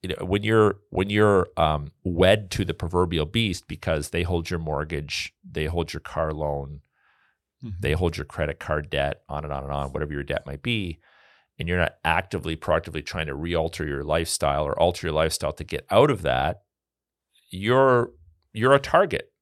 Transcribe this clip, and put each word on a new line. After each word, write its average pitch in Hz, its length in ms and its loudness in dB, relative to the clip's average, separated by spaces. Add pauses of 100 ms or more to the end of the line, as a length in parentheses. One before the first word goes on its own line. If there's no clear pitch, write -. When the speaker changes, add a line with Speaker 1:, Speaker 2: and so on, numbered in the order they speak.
Speaker 1:
you 92 80 -8
know, 85 140 -4
when 101 180 0
you're, 107 360 4 (120)
when 95 200 0
you're, 104 460 6
um, 78 360 0 (100)
wed 92 500 4
to 101 120 0
the 80 100 -2
proverbial 85 520 0
beast 104 420 -2
because 80 420 -2
they 87 140 -2
hold 85 260 -2
your 87 80 -2
mortgage, 76 760 -6 (160)
they 78 180 -4
hold 82 260 -2
your 80 80 -10
car 78 320 -4
loan, 73 480 -6 (840)
Speaker 2:
Mm-hmm. 104 140 -10
Speaker 1:
they 73 140 -2
hold 85 240 -2
your 73 80 -8
credit 73 340 -6
card 76 320 -4
debt, 71 380 -4
on 73 160 -8
and 73 80 -8
on 69 100 -6
and 69 100 -8
on, 69 200 -6
whatever 73 200 -6
your 71 120 -6
debt 67 220 -6
might 69 160 -12
be, 104 360 -4 (600)
and 80 80 -6
you're 90 100 0
not 82 240 2
actively, 82 540 -2
proactively 80 500 -2
trying 78 200 -6
to 69 100 -6
re-alter 80 500 -2
your 71 160 -4
lifestyle 76 640 0
or 69 100 -2
alter 87 300 2
your 78 80 -2
lifestyle 78 380 0
to - 100 -12
get 76 260 -8
out 131 220 6
of 95 120 -2
that, 69 400 0 (880)
you're, 120 600 2 (420)
you're 120 220 4
a 139 60 6
target. 160 600 2